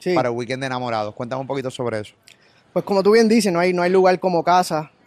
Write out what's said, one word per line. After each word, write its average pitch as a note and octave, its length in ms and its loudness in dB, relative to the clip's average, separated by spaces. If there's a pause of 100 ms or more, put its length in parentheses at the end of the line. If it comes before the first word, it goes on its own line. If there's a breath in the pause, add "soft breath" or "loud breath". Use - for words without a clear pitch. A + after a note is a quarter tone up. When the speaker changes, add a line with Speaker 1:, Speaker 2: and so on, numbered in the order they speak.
Speaker 1:
Sí. F3+ 120 -4
Speaker 2:
para B2+ 180 2
el A#2+ 40 -6
weekend B2 280 -6
de C3+ 40 -6
enamorados. A#2 480 -4
Cuéntame B2+ 260 -8
un C3+ 60 -10
poquito C3 240 -6
sobre A#2 300 -6
eso. - 140 -14 (580 soft breath)
Speaker 1:
Pues F3 120 -2
como G3 200 0
tú G#3 80 6
bien A3+ 160 6
dices, G#3 240 2
no E3+ 80 0
hay, F#3 120 2
no F3 100 -2
hay F3+ 80 2
lugar F#3 280 4
como F3 240 0
casa. F3 480 0 (160)